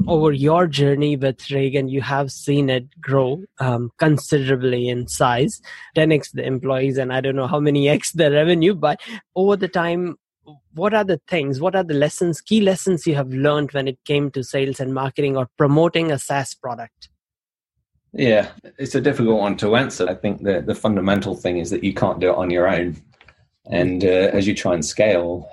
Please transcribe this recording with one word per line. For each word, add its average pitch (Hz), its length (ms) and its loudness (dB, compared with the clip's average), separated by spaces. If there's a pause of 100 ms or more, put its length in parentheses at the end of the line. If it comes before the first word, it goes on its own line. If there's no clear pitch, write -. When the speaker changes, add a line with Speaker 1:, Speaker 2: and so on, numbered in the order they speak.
Speaker 1:
over 156 240 4
your 151 360 2
journey 143 500 2
with 131 320 -4
Reagan, 135 400 -2
you 135 120 -2
have 139 300 -4
seen 143 380 0
it 127 160 -2 (160)
grow, 135 400 0 (180)
um, 120 380 -2
considerably 131 920 2
in 123 180 -4
size, 131 520 0 (360)
ten 160 160 4
X 143 200 0
the 123 140 -8
employees, 131 540 -2
and 127 120 -4
I 131 80 0
don't 135 160 -2
know 131 120 -2
how 147 120 0
many 143 300 4
X - 220 0
the 160 180 2
revenue, 165 460 4
but 147 260 -2 (340)
over 196 200 2
the 185 120 -4
time, 175 500 -4 (580)
what 196 180 0
are 214 100 2
the 185 240 0
things, 139 320 -2
what 185 160 -2
are 190 80 2
the 156 120 -2
lessons, 156 460 0
key 220 200 2
lessons 190 460 0
you 156 80 2
have 139 180 -2
learned 147 380 0
when 139 160 -2
it 131 180 -6
came 143 260 0
to 135 120 -6
sales 135 360 -4
and 131 140 -6
marketing 135 420 -2
or 131 120 -2 (100)
promoting 160 540 2
a 135 80 -2
SaaS 139 340 -4
product? 117 560 -12 (1040)
Speaker 2:
Yeah, 110 360 2 (280)
it's 135 180 -8
a 113 60 2
difficult 117 380 2
one 101 180 -2
to 107 180 2
answer. 123 340 0
I 92 60 -4
think 101 280 -6
the, 98 180 0
the 104 140 -6
fundamental 98 600 -2
thing 90 220 -4
is 85 140 -6
that 95 120 -4
you 98 100 -2
can't 90 260 -2
do 90 100 2
it - 80 2
on 90 120 -2
your 87 180 2
own. 87 300 -2 (720)
And, 92 340 0
uh, 92 280 4
as 101 160 0
you 104 80 0
try 92 180 -2
and 82 120 -2
scale, 90 680 0